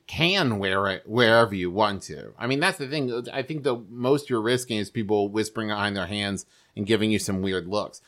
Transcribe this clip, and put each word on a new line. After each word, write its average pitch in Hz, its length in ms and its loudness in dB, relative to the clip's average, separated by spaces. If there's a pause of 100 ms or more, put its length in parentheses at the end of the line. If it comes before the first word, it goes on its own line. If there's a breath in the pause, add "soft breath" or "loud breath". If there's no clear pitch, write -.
can 156 520 2
wear 98 280 2
it 95 200 -4
wherever 113 480 6
you 90 160 -2
want 101 320 0
to. 69 340 -14
I 120 100 -6
mean, 135 120 0
that's 185 180 0
the 139 100 -8
thing. 127 460 -4
I 139 80 -2
think 151 220 -8
the 127 260 -2
most 123 400 0
you're 120 120 0
risking 120 360 0
is 101 120 -4
people 104 400 0
whispering 107 400 -2
behind 104 280 -2
their 92 100 -2
hands 101 380 -4 (300 soft breath)
and 104 100 -4
giving 107 260 2
you 104 80 2
some 95 220 -2
weird 95 260 -2
looks. 98 400 -4